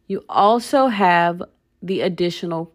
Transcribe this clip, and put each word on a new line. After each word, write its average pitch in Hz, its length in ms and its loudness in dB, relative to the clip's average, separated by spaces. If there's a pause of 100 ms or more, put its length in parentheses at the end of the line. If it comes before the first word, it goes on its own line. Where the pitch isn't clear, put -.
You 196 240 -8
also 233 580 2
have 175 540 2 (400)
the 180 200 -4
additional 170 720 -4